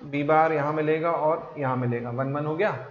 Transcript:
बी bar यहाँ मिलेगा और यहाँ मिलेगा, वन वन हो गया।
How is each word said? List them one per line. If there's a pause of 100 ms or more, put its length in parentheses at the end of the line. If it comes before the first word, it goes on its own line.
बी
bar
यहाँ
मिलेगा
और
यहाँ
मिलेगा,
वन
वन
हो
गया। (140)